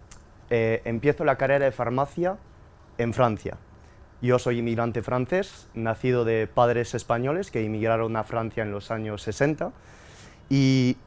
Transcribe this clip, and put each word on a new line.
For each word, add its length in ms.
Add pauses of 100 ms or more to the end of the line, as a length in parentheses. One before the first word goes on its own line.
(500)
eh, 360
empiezo 400
la 120
carrera 280
de 60
farmacia 640 (600)
en 160
Francia. 440 (680)
Yo 160
soy 200
inmigrante 440
francés, 720
nacido 500
de 260
padres 440
españoles 560
que 100
inmigraron 560
a 60
Francia 400
en 80
los 180
años 320
sesenta. 500 (800)
Y 560